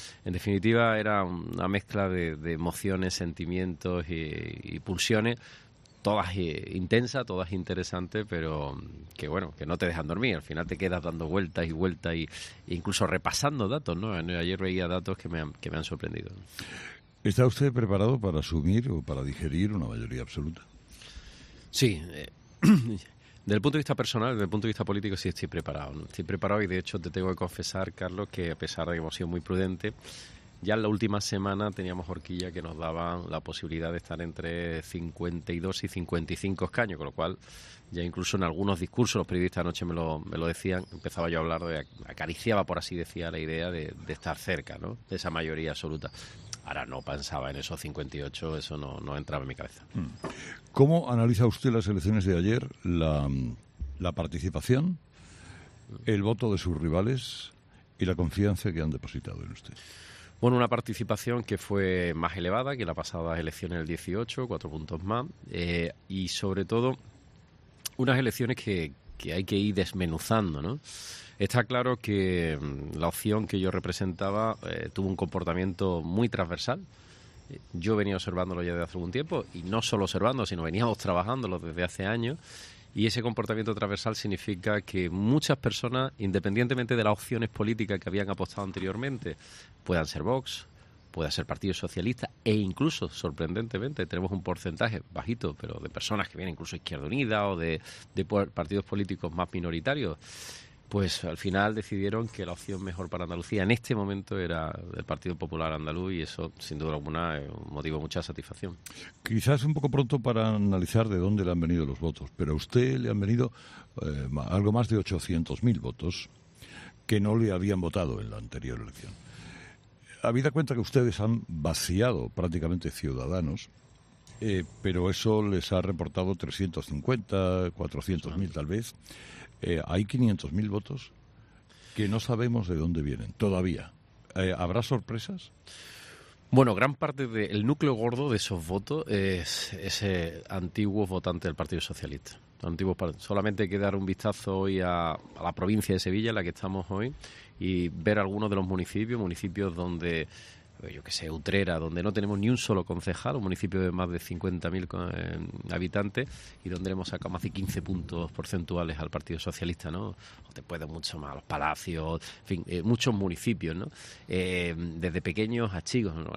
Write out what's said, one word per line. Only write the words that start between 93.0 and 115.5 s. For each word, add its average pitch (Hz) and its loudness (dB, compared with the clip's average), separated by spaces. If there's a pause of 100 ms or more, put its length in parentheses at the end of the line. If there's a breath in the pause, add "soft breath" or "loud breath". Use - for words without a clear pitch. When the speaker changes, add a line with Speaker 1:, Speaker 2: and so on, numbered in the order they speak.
Speaker 1:
sorprendentemente, 95 -2
tenemos 90 -2
un 95 -2
porcentaje 95 -2 (100)
bajito, 101 -4
pero 76 -8
de 78 -8
personas 104 -2
que - -12
vienen 90 -4
incluso 85 -8
Izquierda 73 -6
Unida 107 2
o 95 2
de, 82 0 (340 loud breath)
de 95 0
po-, 101 4
partidos 95 -2
políticos 92 -4
más 87 0
minoritarios, 87 -2 (720 loud breath)
pues 98 2
al 82 -4
final 101 4
decidieron 107 -2
que 101 -8
la 87 -6
opción 92 -8
mejor 92 -6
para 87 -4
Andalucía 85 0
en 104 6
este 117 2
momento 98 -2
era 82 -2 (240)
el 82 -6
Partido - -4
Popular 80 -2
Andaluz, 78 -2
y 85 -2
eso, 78 -6
sin - -8
duda 78 -2
alguna, 78 -2
es 71 -6
un - -10
motivo 76 -2
de 73 -2
mucha 80 -4
satisfacción. - -8 (460 loud breath)
Speaker 2:
Quizás 117 6
un 151 4
poco 143 4
pronto 135 4
para 113 4
analizar 101 6
de 98 4
dónde 98 4
le 87 4
han 87 4
venido 85 4
los 69 -2
votos, 76 -2
pero 73 2
a - 4
usted 127 4
le 120 0
han 107 2
venido, 117 4 (500 loud breath)
eh, 71 -2
ma-, 71 0
algo 101 4
más 117 4
de 110 4
ochocientos 85 0